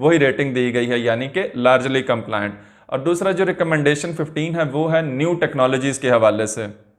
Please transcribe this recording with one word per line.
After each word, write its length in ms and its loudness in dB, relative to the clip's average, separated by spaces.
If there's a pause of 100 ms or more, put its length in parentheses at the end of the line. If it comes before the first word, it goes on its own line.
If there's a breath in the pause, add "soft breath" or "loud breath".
वही 180 4
रेटिंग 360 2
दी 180 0
गई 140 0
है, 140 -2
यानी 280 0
कि 280 -4
लार्जली 460 2
कंप्लायंट। 520 -4 (360 loud breath)
और 100 -4
दूसरा 320 0
जो 120 0
रिकमेंडेशन 680 0
फ़िफ़्टीन 420 -4
है 100 0
वो 240 -2
है 280 0
न्यू 180 0
टेक्नोलॉजीज़ 640 0
के 100 0
हवाले 360 4
से। 420 -10 (100)